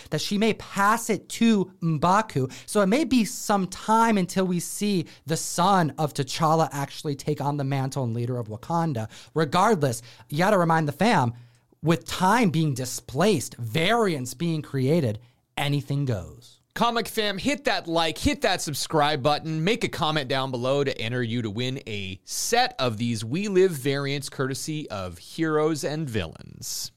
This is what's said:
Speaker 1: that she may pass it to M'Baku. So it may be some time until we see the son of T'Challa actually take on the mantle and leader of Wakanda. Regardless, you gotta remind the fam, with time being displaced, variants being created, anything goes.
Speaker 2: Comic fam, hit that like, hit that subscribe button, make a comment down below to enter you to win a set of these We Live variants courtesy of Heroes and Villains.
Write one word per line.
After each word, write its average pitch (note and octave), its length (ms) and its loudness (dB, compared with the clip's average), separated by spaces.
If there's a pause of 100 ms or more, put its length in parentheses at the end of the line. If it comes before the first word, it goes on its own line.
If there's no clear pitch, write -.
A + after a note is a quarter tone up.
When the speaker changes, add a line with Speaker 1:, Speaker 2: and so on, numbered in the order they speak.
(120)
Speaker 1:
that D3+ 100 -2
she - 160 -2
may G#3+ 160 4
pass G#3+ 560 0
it G3+ 180 -2
to A3 540 2
M'Baku. D#3+ 680 2 (160)
So - 140 0
it G3+ 80 4
may B3 160 4
be A#3 220 4
some F#3+ 420 0
time A3+ 500 2
until F#3+ 280 0
we F3+ 160 0
see G3 440 -2 (200)
the D#3 100 -2
son F3 600 2
of D3+ 160 -2
T'Challa D#3 580 2
actually C#3+ 440 -6
take D3 260 -4
on C#3+ 160 -2
the C#3 80 -2
mantle C3+ 400 -2
and A2+ 80 -2
leader A#2+ 240 -2
of A#2 100 -6
Wakanda. B2 600 -2 (240)
Regardless, D#3+ 680 2 (280)
you C#3+ 80 -6
gotta F#3+ 200 4
remind E3 300 4
the C#3+ 60 -2
fam, E3+ 400 2 (480)
with D#3+ 240 0
time G#3 440 4
being D3+ 240 2
displaced, C3 840 -2
variants D#3+ 760 0
being E3 280 -2
created, C3 580 0 (380)
anything C#3+ 480 -2
goes. - 560 -8 (140)
Speaker 2:
Comic A#3 340 0
fam, G#3 280 -2
hit B3 280 -2
that G3 220 -2
like, E3 300 0
hit C#4+ 220 0
that F#3+ 220 0
subscribe D3+ 600 0
button, D3+ 400 0
make G#3+ 220 0
a E3+ 60 0
comment D#3 400 -2
down C3+ 200 -2
below C3 360 0
to C#3 120 -2
enter A#2+ 240 -4
you A#2+ 200 -2
to A2 80 -2
win B2 360 -4
a G2 380 -8
set B3 560 -2
of B2+ 180 0
these A2+ 280 -2
We F3 240 -4
Live F#3 220 4
variants C#3 580 -4
courtesy C#3+ 640 -6
of F#2 260 -8
Heroes D#3 640 0
and D#3 260 -4
Villains. D#2+ 880 -8